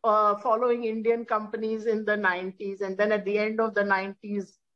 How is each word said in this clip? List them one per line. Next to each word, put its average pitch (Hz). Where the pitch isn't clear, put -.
uh, 214
following 240
Indian 226
companies 220
in 220
the 208
nineties. 190
And 190
then 214
at 202
the 202
end 220
of 220
the 202
nineties, 196